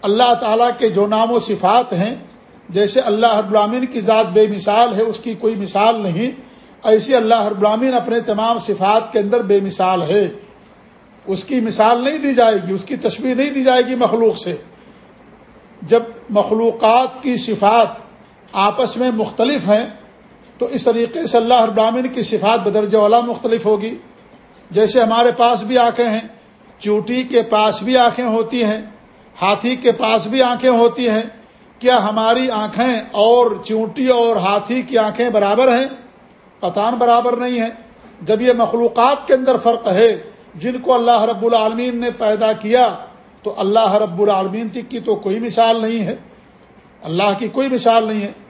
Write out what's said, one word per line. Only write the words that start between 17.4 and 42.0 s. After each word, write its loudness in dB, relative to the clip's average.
آپس -2
میں -2
مختلف -2
ہیں 2
تو -2
اس -6
طریقے -2
سے 0
اللہ 4
رب -2
العالمین 0
کی -6
صفات 0
بدرجہ 0
اعلیٰ 4
مختلف -4
ہوگی۔ -2
جیسے 2
ہمارے 4
پاس 2
بھی 0
آنکھیں 2
ہیں، -2
چیونٹی -2
کے 2
پاس 0
بھی 0
آنکھیں 2
ہوتی -2
ہیں، -2
ہاتھی 0
کے 2
پاس 0
بھی 0
آنکھیں 2
ہوتی 2
ہیں، 0
کیا 2
ہماری 0
آنکھیں -2
اور 4
چیونٹی -4
اور 2
ہاتھی -2
کی -2
آنکھیں 0
برابر 2
ہیں؟ 2
قطعاً -2
برابر 2
نہیں -4
ہیں۔ -4
جب 0
یہ 4
مخلوقات 0
کے 4
اندر 2
فرق 0
ہے 4
جن -6
کو 0
اللہ 2
رب -2
العالمین 0
نے -4